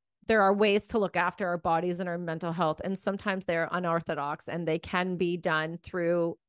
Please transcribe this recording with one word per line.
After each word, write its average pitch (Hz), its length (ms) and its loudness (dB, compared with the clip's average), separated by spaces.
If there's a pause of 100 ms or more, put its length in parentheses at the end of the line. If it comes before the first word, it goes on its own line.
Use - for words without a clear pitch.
(260)
there 220 160 4
are 196 100 8
ways 208 360 4
to 233 100 0
look 190 180 0
after 175 300 0
our 175 120 -2
bodies 175 420 0
and 185 100 -4
our 170 80 -4
mental 165 340 -4
health. 165 320 0
And 190 140 -4
sometimes 196 480 -4
they're 165 260 0
unorthodox 165 760 -2
and 165 200 -4
they 165 100 2
can 180 380 -2
be 175 220 0
done 165 440 -2
through 170 540 0 (120)